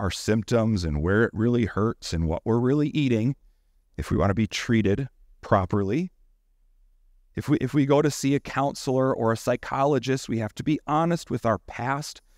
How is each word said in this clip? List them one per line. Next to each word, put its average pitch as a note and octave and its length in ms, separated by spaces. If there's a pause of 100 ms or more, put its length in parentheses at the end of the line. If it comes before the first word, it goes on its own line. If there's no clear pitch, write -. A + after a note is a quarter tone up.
our G2 100
symptoms A2 720
and D2+ 180
where G2 220
it A2+ 100
really A#2+ 340
hurts - 460
and E2 140
what D#2+ 180
we're A2+ 140
really C3+ 300
eating B2+ 480 (600)
if - 140
we - 60
want F#2+ 140
to G2 40
be G#2+ 140
treated A2 600 (340)
properly. G#2 680 (1300)
If G#2+ 120
we, C#3+ 100
if B2+ 140
we C#3+ 140
go C#3+ 160
to D3+ 80
see C#3 240
a C#3 60
counselor C3 720
or A2+ 160
a A2+ 60
psychologist, C3 920
we A2+ 100
have G#2+ 180
to - 80
be D3+ 240
honest E3 420
with A2+ 160
our A2 120
past C#3 640 (180)